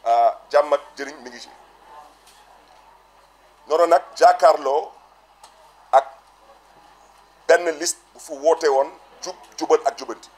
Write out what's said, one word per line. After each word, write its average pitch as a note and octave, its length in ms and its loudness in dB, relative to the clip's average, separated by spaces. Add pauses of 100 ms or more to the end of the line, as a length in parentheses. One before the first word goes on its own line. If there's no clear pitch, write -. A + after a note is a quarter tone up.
ah, A#2 300 2 (160)
Jàmm D3 220 0
ak C#3+ 80 -2 (160)
Njëriñ C#3 260 -14
mi B2 80 -18
ngi A#2+ 100 -20
si. - 80 -20 (2250)
Noro E3+ 180 2
nag - 160 2 (140)
jàkkaarloo D#3 760 2 (1000)
ak C3 140 2 (1400)
benn F3 220 2 (100)
liste E3+ 220 -8 (140)
bu - 40 -20
fu - 160 -18
woote D#3 340 -2
woon C#3 220 0 (320)
jub, F3+ 140 -16 (220)
jubal D#3 260 0
ak - 140 -4
jubanti. - 400 -14